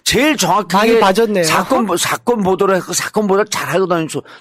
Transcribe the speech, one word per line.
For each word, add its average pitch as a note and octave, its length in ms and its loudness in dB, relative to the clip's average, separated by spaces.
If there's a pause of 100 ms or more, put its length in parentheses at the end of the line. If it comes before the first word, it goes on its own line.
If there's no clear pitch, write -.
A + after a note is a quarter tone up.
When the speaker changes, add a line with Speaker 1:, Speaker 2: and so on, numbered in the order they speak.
Speaker 1:
제일 C#4 320 2
정확하게 F3+ 400 -2
Speaker 2:
많이 A3+ 240 4
봐줬네요. G3+ 460 2
Speaker 1:
사건 F#3+ 400 0
보-, F3+ 100 -2
사건 G#3 480 -2
보도를 F#3+ 320 2
해서 E3+ 160 -4
사건 G#3 340 -2
보도를 G3 240 2
잘 - 200 -6
하거든요, E3+ 380 0
조-, C#3 140 -8 (200)